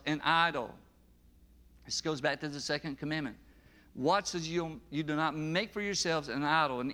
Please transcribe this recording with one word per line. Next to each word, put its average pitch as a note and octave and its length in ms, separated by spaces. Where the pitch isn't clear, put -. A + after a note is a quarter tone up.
an D3 160
idol. D#3+ 520
This - 160
goes D#3 200
back C#3+ 200
to D#3 80
the C#3+ 120
second D3 380
commandment. D3 380
Watch E3 380
that F3 100
you, D#3+ 380
you D3+ 140
do D3+ 100
not D3+ 220
make D#3+ 360
for G#3 80
yourselves E3+ 480
an C3 140
idol, D3 380
an B2+ 120